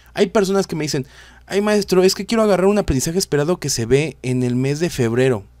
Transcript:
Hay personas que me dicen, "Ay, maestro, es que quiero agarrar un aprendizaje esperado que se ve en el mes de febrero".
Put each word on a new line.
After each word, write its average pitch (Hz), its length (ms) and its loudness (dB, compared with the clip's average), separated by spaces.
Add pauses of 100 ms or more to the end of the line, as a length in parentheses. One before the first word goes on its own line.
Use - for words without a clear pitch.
(140)
Hay 196 140 0
personas 190 400 0
que - 80 -8
me 151 100 -4
dicen, 139 220 -4 (400)
"Ay, 196 140 -2
maestro, 202 420 2
es 190 100 4
que 202 140 -8
quiero 226 160 2
agarrar 190 240 2
un 208 100 4
aprendizaje 165 400 -2
esperado 151 400 0
que 147 120 -6
se 117 180 -4
ve 139 340 0
en 127 220 -2
el 123 120 0
mes 139 240 -2
de 170 120 -2
febrero". 120 540 0 (160)